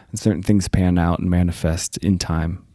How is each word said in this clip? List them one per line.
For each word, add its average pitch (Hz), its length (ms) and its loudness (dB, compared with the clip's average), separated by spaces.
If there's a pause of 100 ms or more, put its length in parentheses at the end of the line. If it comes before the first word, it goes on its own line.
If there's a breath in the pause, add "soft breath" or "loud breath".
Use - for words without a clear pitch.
(120)
And 113 80 -8
certain 98 240 0
things 104 240 2
pan 90 300 2
out 85 220 2
and 90 100 -2
manifest 87 720 0
in 98 180 0
time, 82 580 -4